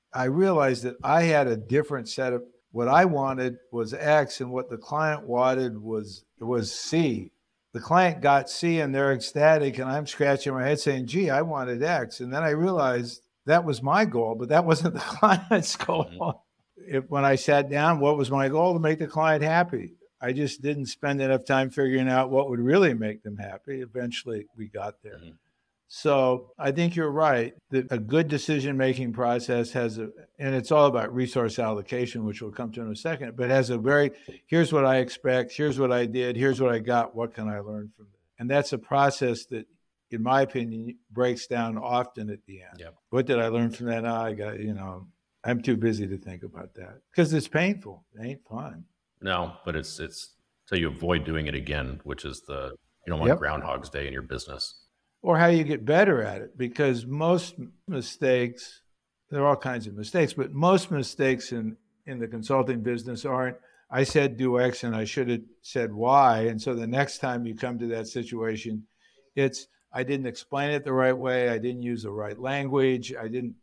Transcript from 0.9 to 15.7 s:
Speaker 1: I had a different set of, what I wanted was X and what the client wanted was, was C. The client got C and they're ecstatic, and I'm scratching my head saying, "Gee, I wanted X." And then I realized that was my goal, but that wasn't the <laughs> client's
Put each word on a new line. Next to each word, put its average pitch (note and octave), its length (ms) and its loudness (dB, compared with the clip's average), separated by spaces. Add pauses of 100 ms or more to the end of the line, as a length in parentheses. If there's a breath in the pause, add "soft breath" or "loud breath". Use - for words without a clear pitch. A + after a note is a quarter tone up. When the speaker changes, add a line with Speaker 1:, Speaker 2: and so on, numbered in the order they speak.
Speaker 1:
I D3+ 220 4
had D3+ 220 4
a A#2 100 0
different B2+ 520 -2
set B2+ 240 -2
of, B2 120 -4 (260)
what A#2 180 -2
I D#3 160 8
wanted C3+ 520 0 (160)
was A2+ 200 -4
X D3 480 2
and B2 120 -6
what B2+ 180 -4
the A#2+ 60 -8
client D3+ 500 -4
wanted B2+ 540 2
was, G#2+ 440 -8 (140)
was A#2 340 -2
C. B2+ 600 -2 (400)
The A#2 80 -8
client E3+ 400 2
got C#3 280 4
C E3+ 320 0
and C#3 140 -2
they're C#3 180 2
ecstatic, C#3+ 640 4
and C3 120 -4
I'm C#3+ 160 -4
scratching C#3 480 0
my C3 120 -2
head D3 120 2
saying, C3+ 280 -2
"Gee, E3+ 240 0
I C3+ 120 2
wanted C3 400 -4
X." D3 380 -2
And B2 120 -8
then D3 100 -2
I D#3+ 80 2
realized D3 720 0 (220)
that E3 200 4
was C3 180 -2
my E3 220 4
goal, A#2 300 0
but A#2+ 140 -6
that D#3 160 6
wasn't D#3+ 300 2
the G#2+ 60 -4
<laughs> - 0 -
client's - 760 2